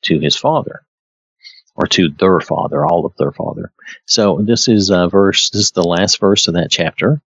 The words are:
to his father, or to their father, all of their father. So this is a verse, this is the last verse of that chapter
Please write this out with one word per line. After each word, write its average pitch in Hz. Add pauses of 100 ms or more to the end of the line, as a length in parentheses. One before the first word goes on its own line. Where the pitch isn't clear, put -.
to 80
his -
father, - (960)
or 80
to 87
their 87
father, 71
all 82
of -
their -
father. - (340)
So 101
this 110
is 104
a 90
verse, 98
this 104
is -
the 92
last 87
verse 101
of -
that -
chapter 156 (120)